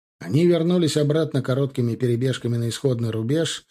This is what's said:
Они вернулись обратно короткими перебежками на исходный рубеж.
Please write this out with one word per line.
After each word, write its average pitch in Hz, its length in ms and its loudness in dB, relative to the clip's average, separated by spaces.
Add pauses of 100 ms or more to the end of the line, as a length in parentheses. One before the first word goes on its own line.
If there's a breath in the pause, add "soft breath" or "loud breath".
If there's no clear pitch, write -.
(180)
Они 127 280 2
вернулись 170 500 2
обратно 147 460 2
короткими 131 520 -2
перебежками 120 640 -2
на 117 140 -2
исходный 117 400 -2
рубеж. 127 600 -2